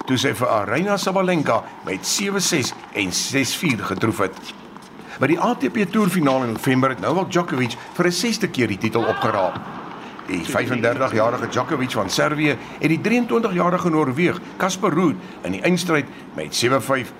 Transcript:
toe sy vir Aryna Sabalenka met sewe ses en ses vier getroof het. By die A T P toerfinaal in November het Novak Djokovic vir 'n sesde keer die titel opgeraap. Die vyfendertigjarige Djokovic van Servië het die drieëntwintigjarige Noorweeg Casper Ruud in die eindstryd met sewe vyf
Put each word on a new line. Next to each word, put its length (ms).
toe 100
sy 180
vir 140
Aryna 480
Sabalenka 680
met 220
sewe 340
ses 320
en 180
ses 440
vier 220
getroof 400
het. 360
By 80
die 120
A 160
T 140
P 220
toerfinaal 540
in 80
November 360
het 120
Novak 300
Djokovic 460
vir 120
'n 60
sesde 360
keer 200
die 100
titel 260
opgeraap. 560
Die 180
vyfendertigjarige 1040
Djokovic 440
van 160
Servië 480
het 80
die 120
drieëntwintigjarige 880
Noorweeg 500
Casper 360
Ruud 240
in 80
die 100
eindstryd 440
met 200
sewe 260
vyf 400